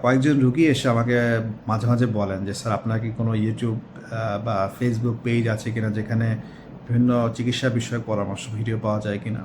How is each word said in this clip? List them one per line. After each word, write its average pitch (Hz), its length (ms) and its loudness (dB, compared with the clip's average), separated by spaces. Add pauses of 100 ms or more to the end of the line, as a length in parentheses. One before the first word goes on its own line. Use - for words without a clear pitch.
কয়েকজন 135 380 4
রুগী 131 260 4
এসে 135 240 4
আমাকে 117 500 2 (280)
মাঝে 110 200 0
মাঝে 120 180 4
বলেন 101 400 -2
যে, 101 80 -4
"স্যার, 113 200 -4
আপনার 113 260 -2
কি 113 180 -4
কোনো 113 160 0
YouTube, 110 400 0
আহ, 110 720 -6
বা 98 340 0
Facebook 120 440 0
পেজ 117 240 2
আছে 110 240 -2
কিনা 110 180 -2
যেখানে 110 460 0 (520)
বিভিন্ন 120 480 4
চিকিৎসা 123 340 0
বিষয়ক 117 360 -2
পরামর্শ 101 480 -4
ভিডিও 110 280 -2
পাওয়া 107 180 0
যায় 101 240 -2
কিনা?" 113 220 -4